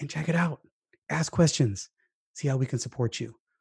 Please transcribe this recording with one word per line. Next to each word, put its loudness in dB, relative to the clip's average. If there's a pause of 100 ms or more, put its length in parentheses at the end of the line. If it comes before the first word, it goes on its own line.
and -8
check -4
it 0
out. 0 (500)
Ask -2
questions. 4 (460)
See -4
how 0
we 0
can -4
support -4
you. -8 (260)